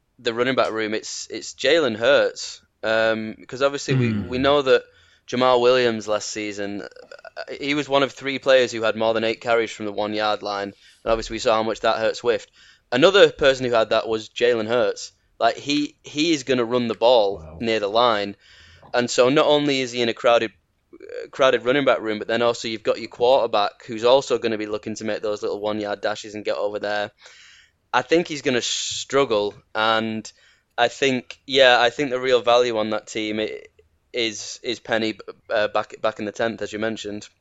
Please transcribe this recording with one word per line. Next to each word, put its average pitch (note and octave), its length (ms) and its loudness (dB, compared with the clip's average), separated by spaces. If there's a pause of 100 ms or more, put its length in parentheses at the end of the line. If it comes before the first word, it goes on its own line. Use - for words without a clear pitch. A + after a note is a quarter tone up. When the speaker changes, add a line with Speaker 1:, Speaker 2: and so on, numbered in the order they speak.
(200)
Speaker 1:
the A#2+ 120 -4
running B2 220 0
back A2+ 160 2
room. A2 240 -4
It's, - 340 -8
it's - 260 -12
Jalen C3+ 420 2
Hurts. A#2 640 0 (220)
Um, A2 500 0 (140)
'cause B2+ 140 -8
obviously C#3 320 0
we, B2 180 2
Speaker 2:
Hmm. G#2 160 -4
Speaker 1:
we B2+ 100 -6
know C#3 240 2
that B2+ 220 4 (420)
Jamal B2+ 340 4
Williams A#2+ 460 4
last G#2 240 -4
season, G2+ 520 -6
uh, - 800 -16
he C#3+ 140 -4
was C#3+ 140 -4
one C#3 160 2
of B2 80 -2
three C3+ 260 -8
players C3 320 4
who A2+ 120 -6
had G#2+ 120 0
more A2 180 0
than A2+ 120 -2
eight A2+ 160 -2
carries A#2 320 0
from A2 140 -10
the G#2 60 -6
one-yard G#2 520 -2
line. G2+ 240 -4
And - 420 -8
obviously A2+ 240 -2
we G#2+ 60 -6
saw A2+ 160 2
how A2 80 2
much G#2+ 160 -4
that A2+ 180 0
hurt A2 180 0
Swift. A#2 320 -2 (440)
Another E3+ 400 6
person C3 340 2
who A#2+ 60 -2
had A2 180 2
that A2+ 160 0
was A2 220 -4
Jalen A#2 400 0
Hurts. A2+ 420 -2 (300)
Like, A2+ 160 2
he, D3 480 -4
he D#3 280 0
is C3+ 120 -2
gonna B2 200 0
run A#2+ 220 0
the A2+ 80 -2
ball G#2 440 4
Speaker 3:
Wow. D#2+ 220 -18
Speaker 1:
near A2 200 0
the G2+ 80 -2
line. G#2 480 2 (580)
And A#2+ 160 0
so B2+ 200 4
not D3+ 160 2
only D3 340 2
is B2+ 100 -6
he A#2+ 100 -4
in A#2 80 0
a A2 60 -2
crowded, A#2 380 2 (400)
uh, - 380 -14
crowded B2+ 340 2
running C3+ 200 2
back A#2+ 160 2
room, G#2+ 180 -4
but G#2 100 -10
then A2+ 120 0
also A#2 280 0
you've A2 160 -8
got B2 160 -2
your A2+ 80 -10
quarterback A#2 760 0
who's A2 200 -6
also C3 340 4
gonna A2+ 180 -2
be G#2+ 100 -6
looking G#2+ 280 -6
to A2 100 -10
make G#2 180 -4
those G#2 200 -4
little G2+ 180 -4
one-yard G#2 400 -4
dashes G#2+ 340 -6
and G#2 100 -10
get G#2 120 -2
over G#2 220 -4
there. G#2 320 -4 (800)
I - 100 2
think E3+ 260 2
he's C#3+ 140 -10
gonna B2 200 0
struggle, A2+ 920 -2 (200)
and A2 560 0 (480)
I A#2+ 100 4
think, - 580 -4
yeah, C3 340 6
I A#2+ 100 4
think C#3+ 200 -4
the B2+ 100 -4
real B2+ 220 2
value A#2+ 360 2
on G#2+ 120 -2
that G#2+ 180 -4
team G#2+ 320 -4
i-, G#2 200 -6 (520)
is, A2+ 500 -6
is A#2 160 -6
Penny, A2 400 -2 (320)
uh, G#2+ 180 0
back, - 320 -6
back A2 200 -4
in G#2+ 60 -6
the G2+ 60 -6
tenth, A2+ 300 -4
as G2+ 100 -8
you G#2+ 60 -8
mentioned. G#2 500 -8 (120)